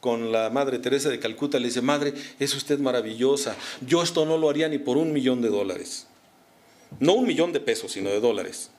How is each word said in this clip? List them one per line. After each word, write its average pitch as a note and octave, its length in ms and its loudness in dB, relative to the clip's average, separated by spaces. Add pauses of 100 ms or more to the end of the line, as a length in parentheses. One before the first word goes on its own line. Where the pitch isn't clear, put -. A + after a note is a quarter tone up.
con A#2 320 -2
la A2+ 180 2
Madre C3+ 280 0
Teresa C3+ 320 0
de A#2 100 -4
Calcuta, C#3+ 380 -2
le B2 100 0
dice, A#2+ 140 -2
"Madre, C#3+ 320 0 (240)
es C#3 160 -2
usted C#3+ 240 -2
maravillosa, B2 760 0 (320)
yo E3 160 2
esto E3 220 2
no D#3+ 140 2
lo D#3 100 4
haría D3+ 200 2
ni D3+ 100 -2
por C3 180 0
un D#3+ 160 2
millón B2+ 300 2
de A#2 60 2
dólares". G2 580 -4 (920)
No D3+ 160 4
un B3 120 4
millón D#3 260 2
de C3 80 0
pesos, - 320 -2
sino G2 180 -4
de G2+ 80 2
dólares. G2+ 600 -2